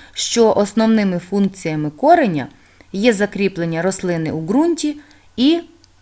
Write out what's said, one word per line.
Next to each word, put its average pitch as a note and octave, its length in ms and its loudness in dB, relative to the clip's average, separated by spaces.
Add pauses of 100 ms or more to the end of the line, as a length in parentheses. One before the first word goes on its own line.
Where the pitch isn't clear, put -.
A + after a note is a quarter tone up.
(120)
що - 400 2
основними G#3 680 2
функціями E3+ 720 -4
кореня A3 560 2 (460)
є A3 200 2
закріплення F#3 720 -2
рослини F3 480 -2
у D#3+ 100 -6
ґрунті D4 560 0 (400)
і D4+ 240 2 (420)